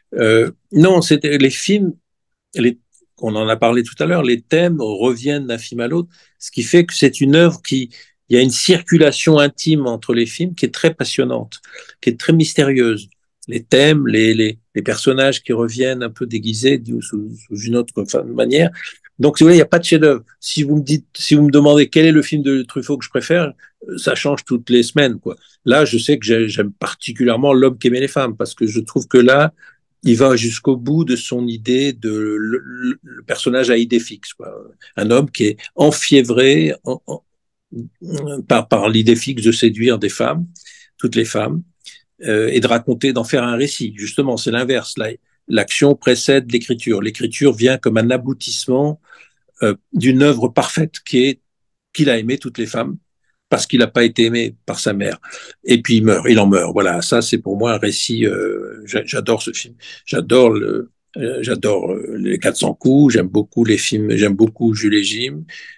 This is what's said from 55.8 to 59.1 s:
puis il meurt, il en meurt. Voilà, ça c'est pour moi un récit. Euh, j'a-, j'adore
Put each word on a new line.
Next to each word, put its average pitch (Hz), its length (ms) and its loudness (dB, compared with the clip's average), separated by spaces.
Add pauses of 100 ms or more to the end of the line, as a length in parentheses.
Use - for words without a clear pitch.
puis 117 140 2
il 110 80 4
meurt, 104 240 2
il 113 100 6
en 101 80 4
meurt. 87 260 2
Voilà, 90 300 0
ça 117 180 0
c'est 117 180 -2
pour 98 200 -6
moi 113 160 0
un 101 40 -2
récit. 113 460 -4
Euh, 101 640 -6
j'a-, 110 180 -6
j'adore 110 380 -4